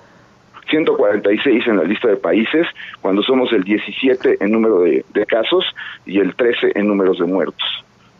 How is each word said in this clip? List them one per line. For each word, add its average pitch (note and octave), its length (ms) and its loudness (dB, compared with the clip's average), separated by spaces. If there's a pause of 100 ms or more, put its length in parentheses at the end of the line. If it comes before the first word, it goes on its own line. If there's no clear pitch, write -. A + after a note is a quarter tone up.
(680)
Ciento D#3 280 0
cuarenta G#2 340 2
y G#2+ 80 2
seis A#2+ 280 2
en G#2+ 100 2
la F2 60 2
lista G#2 260 0
de G2 80 2
países, A2 500 0 (340)
cuando G2+ 220 0
somos B2+ 300 2
el G2 100 0
diecisiete G#2+ 760 0
en G2 120 -2
número A2 300 2
de, C#2+ 320 2
de G#2 120 0
casos A#2 400 0 (400)
y G2 140 -2
el F#2 160 0
trece A#2+ 400 0
en G2+ 120 0
números F#2+ 320 2
de F2 60 0
muertos. F2 600 -4 (340)